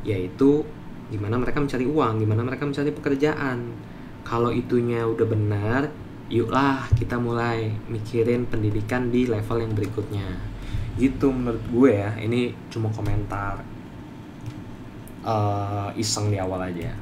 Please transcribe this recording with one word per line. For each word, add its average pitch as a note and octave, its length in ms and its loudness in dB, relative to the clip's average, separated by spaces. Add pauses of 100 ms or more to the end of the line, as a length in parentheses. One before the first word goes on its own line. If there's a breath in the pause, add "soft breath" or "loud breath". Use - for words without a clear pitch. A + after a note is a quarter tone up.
yaitu A#2+ 640 4 (400)
gimana G#2+ 320 -2
mereka D3 240 2
mencari B2+ 240 0
uang, B2+ 320 2
gimana G#2+ 240 4
mereka B2+ 240 -2
mencari C#3+ 240 0
pekerjaan. C#3 800 0 (560 loud breath)
Kalau A#2 240 2
itunya A#2+ 560 2
udah A2+ 160 2
benar, G#2+ 580 2 (460)
yuklah C3 720 2
kita A2 160 -2
mulai A#2 560 0 (160)
mikirin A#2 560 0
pendidikan A2 640 0
di B2 240 4
level A2 320 0
yang A2 80 -2
berikutnya. G2+ 560 -2 (720 loud breath)
Gitu C3+ 320 4
menurut A#2+ 400 -2
gue B2 220 8
ya, G2+ 260 2
ini A#2+ 320 0 (160)
cuma A2 240 -2
komentar, G2+ 720 -2 (1600)
eh, G2+ 720 0
iseng G#2 380 0
di F#2+ 80 0
awal F#2 260 -2
aja. F2 240 -6 (100)